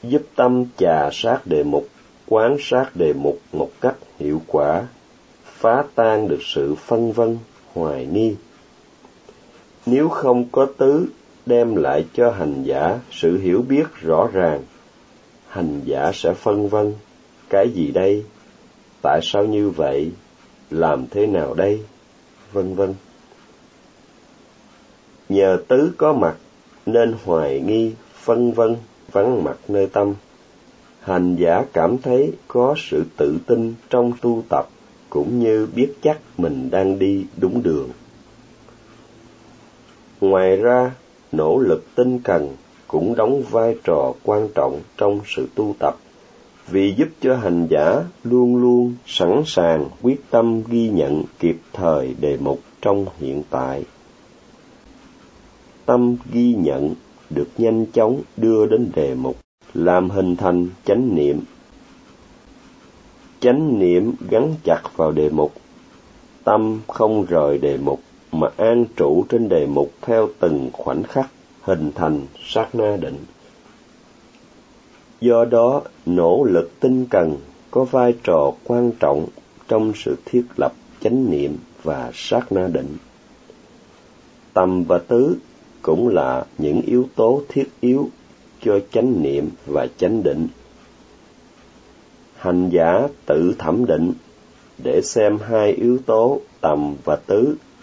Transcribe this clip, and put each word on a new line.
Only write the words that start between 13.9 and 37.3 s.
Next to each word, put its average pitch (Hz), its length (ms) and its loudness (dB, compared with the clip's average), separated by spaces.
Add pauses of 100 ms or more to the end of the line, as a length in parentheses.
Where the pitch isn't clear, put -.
rõ 80 320 2
ràng. 80 300 0 (840)
Hành 76 360 -6
giả 71 300 -2
sẽ 85 200 -2
phân 104 340 -2
vân, 104 260 0 (540)
"Cái 101 220 2
gì 92 200 -2
đây? 101 340 0 (800)
Tại 76 200 2
sao 101 220 0
như 104 260 0
vậy? 78 400 -2 (600)
Làm 78 400 0
thế 101 160 0
nào 80 280 -2
đây?" 101 260 0 (720)
Vân 95 220 -4
vân. 98 200 -2 (2250)
Nhờ 95 300 4 (100)
tứ 147 280 2
có 151 160 2
mặt 90 240 0 (500)
nên 113 280 2 (100)
hoài 76 360 0
nghi, 110 320 0 (220)
phân 120 380 0
vân, 113 240 2 (360)
vắng 104 320 2
mặt 71 140 -6 (100)
nơi 98 180 2
tâm. 101 280 -2 (840)
Hành 90 360 0
giả 87 360 2
cảm 101 260 0
thấy 131 340 0 (160)
có 127 300 0
sự - 260 -4 (120)
tự 76 300 -2
tin 117 280 0 (160)
trong 120 300 2
tu 117 300 -2
tập, 69 180 -2 (420)
cũng 90 280 -2
như 110 360 2
biết 135 180 0 (100)
chắc 151 160 0 (200)
mình 143 320 -4
đang 95 280 0
đi 98 280 0 (100)